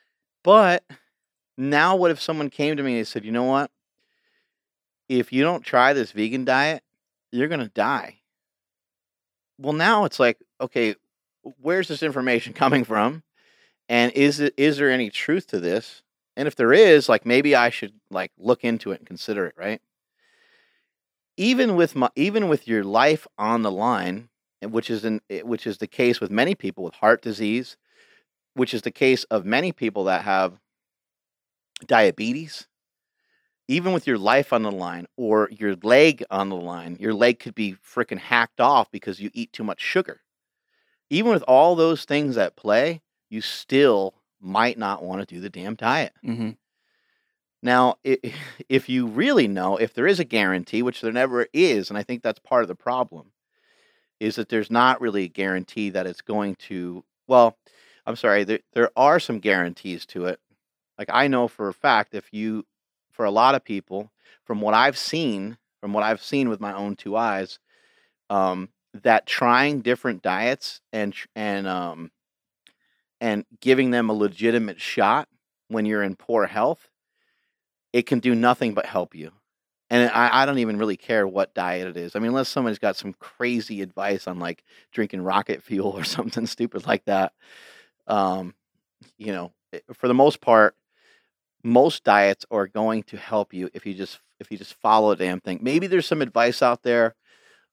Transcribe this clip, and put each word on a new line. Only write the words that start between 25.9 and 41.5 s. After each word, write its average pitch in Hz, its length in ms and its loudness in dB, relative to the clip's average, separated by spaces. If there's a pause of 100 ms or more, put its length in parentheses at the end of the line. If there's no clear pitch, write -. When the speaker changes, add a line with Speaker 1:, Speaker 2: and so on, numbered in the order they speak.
Speaker 1:
with 104 80 -6
many 123 240 0
people 95 300 -10
with 87 120 -10
heart 110 260 2
disease, 110 560 -6 (760)
which 127 200 -2
is 117 100 -6
the 120 80 -6
case 131 340 2
of 107 200 -2
many 143 260 -2
people 104 320 -4
that 92 200 0
have 95 360 -2 (1300)
diabetes, 117 840 2 (1000)
even 175 260 0
with 170 120 -2
your 127 120 0
life 113 340 2
on 117 120 2
the 107 80 -4
line 87 440 -8
or 107 360 0
your 104 300 -4
leg 127 480 6
on 98 200 -4
the 98 60 -8
line, 87 440 -12
your 107 140 -4
leg 117 260 2
could 117 160 -18
be 104 180 -6
frickin' - 440 -8
hacked 117 420 -2
off 127 320 4
because - 280 -10
you 101 140 -10
eat 117 200 -12
too - 100 -12
much 104 160 -8
sugar. - 420 -4 (880)
Even 214 220 2
with 180 160 0
all 147 280 6